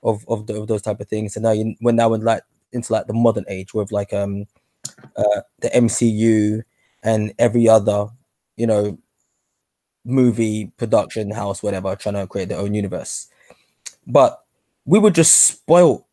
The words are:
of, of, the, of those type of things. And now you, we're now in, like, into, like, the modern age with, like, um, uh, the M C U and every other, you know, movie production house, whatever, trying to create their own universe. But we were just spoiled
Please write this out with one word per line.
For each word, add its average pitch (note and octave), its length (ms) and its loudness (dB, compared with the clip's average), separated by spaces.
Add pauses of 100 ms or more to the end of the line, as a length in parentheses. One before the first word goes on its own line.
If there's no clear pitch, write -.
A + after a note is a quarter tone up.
of, G#2+ 260 -2
of, G#2+ 180 -4
the, G#2+ 140 -6
of G#2+ 80 -8
those G#2+ 140 -2
type G#2 180 -6
of - 80 -12
things. G#2+ 280 -6
And G#2+ 80 -4
now A2+ 80 2
you, A2 280 -2
we're A#2 120 2
now A#2 200 2
in, A2 80 -2
like, A2+ 220 -2 (300)
into, A#2 200 -6
like, A2 140 0
the A2+ 80 -6
modern A2+ 340 2
age F#2+ 240 -10
with, G#2 200 -4
like, G2+ 200 -4
um, G2+ 340 -4 (720)
uh, G#2 260 0 (180)
the - 140 -4
M A#2+ 140 4
C A#2 200 0
U A2 540 2 (420)
and G#2+ 340 -2
every A#2 300 2
other, G#2 400 2 (480)
you A#2 100 -2
know, G#2 320 0 (1080)
movie A2+ 720 0
production G#2+ 540 -2
house, G2+ 320 -6
whatever, G2 320 -4
trying G2+ 220 -6
to G2 100 -6
create F#2+ 220 -8
their G2+ 100 -6
own G2+ 160 -4
universe. F#2+ 540 -6 (800)
But B2 380 2 (400)
we E3 140 4
were G#3 120 6
just - 360 4
spoiled - 640 2